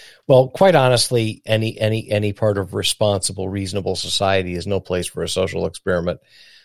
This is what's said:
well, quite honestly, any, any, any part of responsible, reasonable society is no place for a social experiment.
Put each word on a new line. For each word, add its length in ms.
well, 220
quite 260
honestly, 720
any, 340
any, 320
any 220
part 240
of 160
responsible, 760
reasonable 460
society 580
is 140
no 120
place 280
for 160
a 60
social 360
experiment. 540